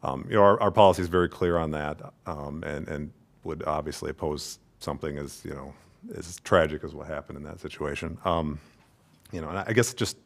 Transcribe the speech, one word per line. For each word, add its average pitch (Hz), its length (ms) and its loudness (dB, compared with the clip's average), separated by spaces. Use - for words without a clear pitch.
um, 67 260 -4
you - 80 -2
know, 104 60 8
our, 101 180 8
our 104 120 4
policy 95 320 8
is 87 40 -2
very 87 220 2
clear 87 280 0
on 82 140 0
that, 76 300 -6
um, 73 400 -8
and, 73 220 -6
and 76 240 -8
would 80 240 -8
obviously 76 420 -4
oppose 73 480 -6
something 73 380 -6
as, - 280 -12
you 76 80 -10
know, 69 200 -12
as 85 220 -12
tragic 78 440 4
as 76 120 -10
what 73 100 -12
happened 73 320 -10
in 71 60 -12
that 76 160 -12
situation. 76 680 -6
Um, 80 340 0
you 87 100 -8
know, 78 80 -8
and 90 100 -4
I, 98 80 -4
I 113 60 0
guess 113 200 4
just - 320 -2